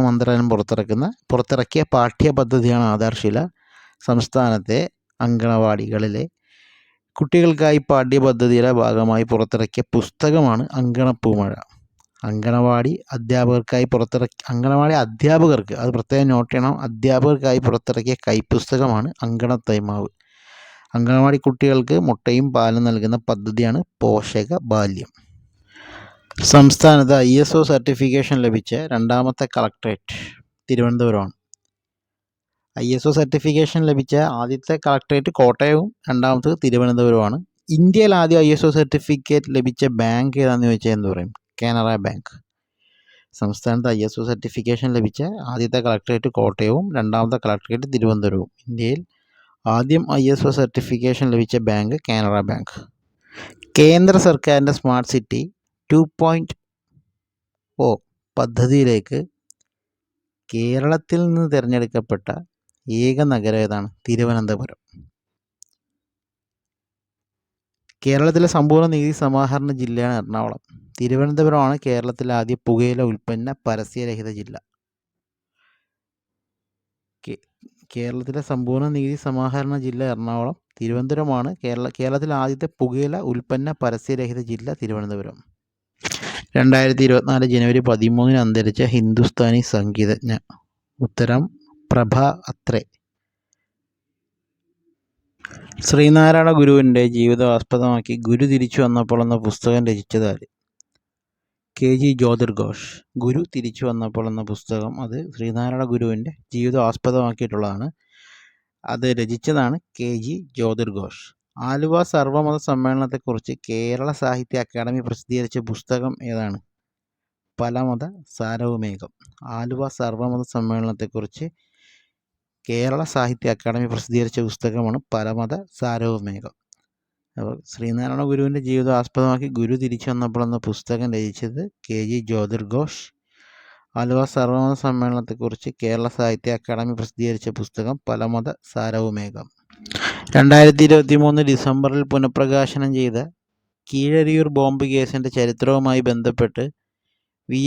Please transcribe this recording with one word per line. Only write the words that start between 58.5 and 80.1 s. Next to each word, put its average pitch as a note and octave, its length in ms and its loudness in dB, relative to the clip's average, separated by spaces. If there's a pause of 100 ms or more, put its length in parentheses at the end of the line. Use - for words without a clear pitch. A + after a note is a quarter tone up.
കേരളത്തിൽ C3+ 760 0
നിന്ന് E3 260 2
തിരഞ്ഞെടുക്കപ്പെട്ട A#2+ 760 -2 (600)
ഏക B2+ 360 0
നഗരം A2 360 0
ഏതാണ്? G#2 280 -2 (160)
തിരുവനന്തപുരം. A#2 760 -2 (3250)
കേരളത്തിലെ D#3 440 2
സമ്പൂർണ്ണ D#3 400 4
നികുതി D3+ 240 0
സമാഹരണ C#3 600 -2
ജില്ലയാണ് B2 440 -4
എറണാകുളം. A2 460 -6 (340)
തിരുവനന്തപുരമാണ് C#3+ 800 0 (100)
കേരളത്തിലെ B2 480 -4
ആദ്യ A#2 220 -2 (100)
പുകയില A#2+ 360 0
ഉൽപ്പന്ന A#2 540 -4 (120)
പരസ്യരഹിത A2 600 -6
ജില്ല. G#2+ 260 -14 (2750)
കേ-, - 200 -16 (520)
കേരളത്തിലെ B2 460 -8
സമ്പൂർണ്ണ C3 480 -4
നികുതി C#3+ 260 -4
സമാഹരണ C3+ 640 -4
ജില്ല B2+ 260 -6
എറണാകുളം. A#2 540 -6 (240)